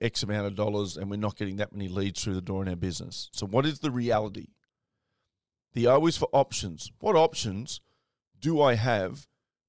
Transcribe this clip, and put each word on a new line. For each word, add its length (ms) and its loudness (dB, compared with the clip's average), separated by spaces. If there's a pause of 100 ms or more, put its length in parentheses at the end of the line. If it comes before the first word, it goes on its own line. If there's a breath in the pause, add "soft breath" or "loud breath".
X 200 -2
amount 260 -2
of 80 -4
dollars 420 -2
and 120 -6
we're 60 -4
not 220 -4
getting 180 -4
that 160 -4
many 160 -8
leads 340 -2
through 120 -2
the 80 -2
door 200 -4
in 60 -4
our 80 -2
business. 560 -6
So 140 -6
what 200 2
is 140 -2
the 100 -2
reality? 580 -2 (1300)
The 140 2
O 180 6
is 120 2
for 160 0
options. 640 0
What 160 2
options 640 2 (580)
do 240 0
I 120 8
have 540 0 (420)